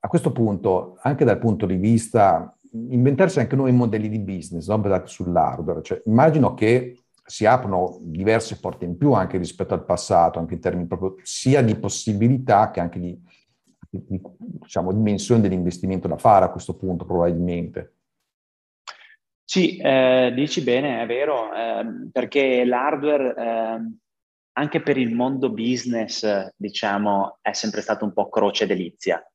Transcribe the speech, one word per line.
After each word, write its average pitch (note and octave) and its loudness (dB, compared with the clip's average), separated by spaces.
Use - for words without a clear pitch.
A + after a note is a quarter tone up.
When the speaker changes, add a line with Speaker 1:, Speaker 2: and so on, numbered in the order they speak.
Speaker 1:
a G2+ -6
questo D#3 0
punto, G2+ 0
anche C#3+ 2
dal A2+ 4
punto A2 0
di F#2 -2
vista, G2 2
inventarsi C#3 2
anche B2+ 0
nuovi C3 2
modelli A2 2
di G#2+ -4
business, F2 -8
no? G#2+ 2
Basati G2 0
sull'hardware. E2+ -2
Cioè, - -6
immagino C3 4
che B2 0
si - -6
aprono G#2 2
diverse F#2+ -2
porte F2+ -8
in E2+ -6
più C#3 4
anche F#2+ 0
rispetto F2+ -4
al - -4
passato, E2+ 2
anche E2 -6
in E2+ -8
termini F2 -4
proprio F#2 -6
sia C3+ 2
di A2 2
possibilità A2 2
che - -6
anche F2 -6
di, F2+ -10
di, F#2+ -8
diciamo, F#2 -6
dimensione G#2+ 2
dell'investimento F#2 -2
da D#2+ -4
fare G2+ 6
a F2+ 0
questo - -10
punto, F2+ -6
probabilmente. F2 -2
Speaker 2:
Sì, - 2
eh, B2+ 4
dici D3 -2
bene, B2 0
è A#2 -4
vero, A#2+ -2
ehm, A2 -6
perché B2+ 2
l'hardware, C#3 0
ehm, A2+ -6
anche D3 -2
per C#3+ 0
il A#2+ 0
mondo B2+ 0
business, A2 -2
diciamo, G2+ -2
è G#2 -4
sempre G#2+ -4
stato G#2+ -4
un G#2 -4
po' G#2 -2
croce G2+ 0
delizia F2+ -4